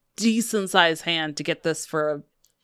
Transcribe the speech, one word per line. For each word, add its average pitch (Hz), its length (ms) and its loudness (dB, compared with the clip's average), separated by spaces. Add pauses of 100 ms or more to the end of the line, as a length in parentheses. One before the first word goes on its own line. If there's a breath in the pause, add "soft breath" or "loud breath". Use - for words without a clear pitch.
(180)
decent 214 540 0
sized 170 320 4
hand 160 340 -2
to 156 60 -4
get 160 200 -4
this 160 220 -4
for 151 260 -2
a 147 120 -8 (400)